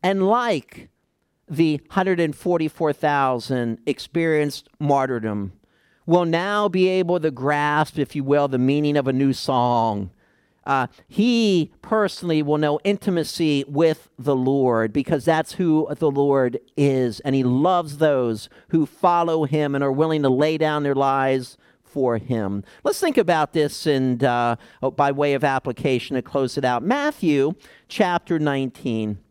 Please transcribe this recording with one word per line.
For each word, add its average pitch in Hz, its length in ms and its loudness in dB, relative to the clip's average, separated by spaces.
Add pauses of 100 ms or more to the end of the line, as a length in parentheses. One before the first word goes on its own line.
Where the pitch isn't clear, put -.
and 190 240 0
like 220 600 -2 (580)
the 156 340 0 (100)
hundred 185 300 0
and 156 140 0
forty-four 165 580 -2
thousand 131 920 -2
experienced 151 840 -2 (100)
martyrdom, 120 760 -2 (540)
will 175 180 2
now 196 440 0
be 185 200 2
able 180 320 0
to 156 100 0
grasp, 147 680 -2
if 143 180 -4
you 139 80 -4
will, 143 240 2
the 131 100 -2
meaning 147 380 2
of 135 100 0
a 131 60 0
new 135 200 2
song. 117 760 0 (540)
Uh, 135 220 -2 (200)
he 208 640 2 (120)
personally 180 600 -2
will 151 160 0
know 151 240 0
intimacy 170 840 0
with 151 400 0 (100)
the 135 180 0
Lord, 127 560 2
because 139 320 -2
that's 160 280 0
who 156 340 2 (120)
the 156 120 2
Lord 139 480 2 (200)
is, 131 420 0
and 135 140 -2
he 135 100 2
loves 147 540 0
those 127 500 0 (200)
who 160 180 0
follow 170 580 0
him 147 300 -2
and 139 100 0
are 139 80 0
willing 156 300 0
to 135 80 4
lay 151 260 2
down 151 260 0
their 139 120 0
lives 135 640 0 (240)
for 127 340 -2
him. 104 480 -4 (200)
Let's - 160 -2
think 320 180 0
about 165 340 0
this 147 340 -2
and, 131 380 0
uh, 120 320 0 (260)
oh, 135 100 -2
by 143 200 0
way 139 220 0
of 135 100 -2
application 135 720 -2
to 123 60 -2
close 135 340 -4
it 135 80 -4
out. 123 180 0
Matthew 185 720 0 (360)
chapter 175 500 -2
nineteen. 127 800 -4 (120)